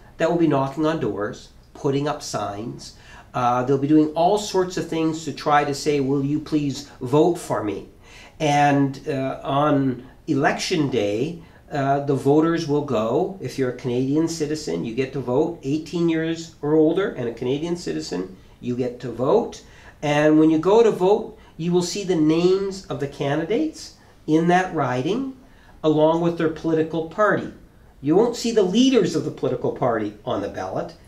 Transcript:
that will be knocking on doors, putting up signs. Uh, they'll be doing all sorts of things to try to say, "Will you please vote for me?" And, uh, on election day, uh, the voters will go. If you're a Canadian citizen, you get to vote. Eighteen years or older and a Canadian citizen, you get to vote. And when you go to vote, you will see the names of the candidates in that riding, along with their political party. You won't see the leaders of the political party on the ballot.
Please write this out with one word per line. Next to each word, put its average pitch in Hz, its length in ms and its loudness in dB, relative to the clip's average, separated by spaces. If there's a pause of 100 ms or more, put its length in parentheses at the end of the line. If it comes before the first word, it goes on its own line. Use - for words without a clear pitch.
(180)
that 160 120 0
will 170 80 0
be 165 100 4
knocking 139 380 0
on 160 140 0
doors, 104 500 -6 (240)
putting 143 340 -2
up - 140 -6
signs. 107 760 -8 (380)
Uh, 123 280 0
they'll 135 160 2
be 143 100 -2
doing 151 220 6
all 180 280 2
sorts 185 380 -2
of 165 120 -4
things 160 360 -2
to 139 80 -6
try 147 320 2
to 143 100 -2
say, 147 260 0
"Will 135 240 0
you 147 160 -2
please 147 500 -4 (100)
vote 151 360 4
for 107 260 -6
me?" 98 260 -6 (520)
And, 143 680 2
uh, 131 340 -4
on 139 640 0 (200)
election 156 640 0
day, 120 500 -2 (300)
uh, 139 300 0
the 139 140 -2
voters 151 540 2
will 143 160 0
go. 123 560 -2
If 127 180 -10
you're 127 120 0
a 120 60 -10
Canadian 135 520 -2
citizen, 156 560 -4
you 113 100 -8
get 131 200 -4
to 139 60 -4
vote. 123 420 -2
Eighteen 160 460 -2
years 160 520 -4
or 147 140 0
older 175 360 4
and 120 180 -6
a 117 60 -8
Canadian 147 420 -4
citizen, 156 600 -8 (240)
you 120 160 -4
get 123 240 -4
to 127 100 -8
vote. 143 520 0 (400)
And 151 360 4
when 156 120 6
you 156 80 4
go 196 240 6
to 220 80 6
vote, 196 480 2 (180)
you 170 160 -2
will 175 100 4
see 202 220 -4
the 175 120 0
names 180 720 2
of 143 120 -8
the 139 80 -4
candidates 165 880 -4 (320)
in 160 220 2
that 185 260 2
riding, 151 640 -2 (460)
along 156 380 4
with 170 180 0
their 160 100 0
political 160 600 -2
party. 190 440 0 (480)
You 147 160 2
won't 233 200 2
see 233 160 -2
the 214 100 4
leaders 220 540 4
of 135 80 -2
the 143 60 -4
political - 420 -4
party 110 420 -2 (100)
on 110 180 -4
the 98 60 -6
ballot. 98 460 -8 (140)